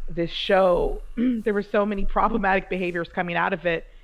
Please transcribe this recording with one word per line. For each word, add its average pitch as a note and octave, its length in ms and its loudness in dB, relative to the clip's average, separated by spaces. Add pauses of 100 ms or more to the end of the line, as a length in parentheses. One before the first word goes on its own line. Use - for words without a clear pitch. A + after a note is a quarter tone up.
this E3 220 -2
show, F3 800 2
<clears throat> - 80 -14
there A#3 380 0
were G3+ 80 0
so G#3 220 0
many G3+ 220 0
problematic G3 640 2
behaviors F3 380 -4
coming F3 280 -4
out F3+ 160 0
of E3+ 140 -4
it, E3 200 -2 (180)